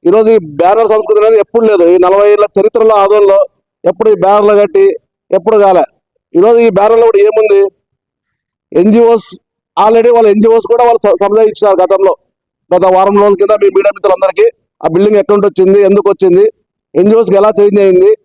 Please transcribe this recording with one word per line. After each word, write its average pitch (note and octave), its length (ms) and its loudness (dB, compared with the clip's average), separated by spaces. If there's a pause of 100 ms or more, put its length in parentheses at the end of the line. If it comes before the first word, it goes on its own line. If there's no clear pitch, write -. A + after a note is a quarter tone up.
ఈరోజు G#3+ 280 0
ఈ G#3+ 40 2 (220)
బ్యానర్ G#3 320 0
సంస్కృతి G#3+ 260 -2
అనేది A3 240 2
ఎప్పుడు A3+ 260 -4
లేదు. F#3+ 140 0 (100)
ఈ F#3 120 2
నలభై G3 260 0
ఏళ్ళ G#3 140 0 (100)
చరిత్రలో A3 380 0 (100)
ఆదోళనలో G3 340 2 (520)
ఎప్పుడు F3+ 240 -4
ఈ - 100 0
బ్యానర్లు G#3 380 0
కట్టి G3 240 0 (520)
ఎప్పుడు G#3+ 260 -2
కాలే. F#3+ 200 0 (540)
ఈరోజు A3+ 280 2
ఈ A3+ 120 2
బ్యానర్లో A3+ 320 2
కూడా G#3 180 0
ఏముంది, G#3+ 340 0 (1200)
ఎన్జిఓస్ A3+ 460 0 (560)
already A3+ 320 0
వాళ్ళ A3+ 180 2
ఎన్జిఓస్ A3 380 0
కూడా A#3 160 0
వాళ్ళు A#3 180 0
స-, G3+ 160 2
సముదాయించారు G#3 600 0
గతంలో. F#3+ 300 0 (580)
గత D#3+ 120 0 (120)
వారం G3 260 0
రోజుల G3+ 180 2
కింద G3+ 220 0
మీ G3+ 140 0
మీడియా G3+ 200 0
మిత్రులందరికీ G3+ 500 -2 (380)
ఆ E3 100 -2
బిల్డింగ్ G3+ 280 0
ఎక్కడ G3+ 280 -2
వచ్చింది, F#3+ 300 0 (100)
ఎందుకు G3 240 0
వచ్చింది, F#3 300 0 (580)
ఎన్జిఓస్కి G3+ 400 0
ఎలా G#3+ 180 0
చేంజ్ G3+ 240 0
అయింది F#3 260 2 (140)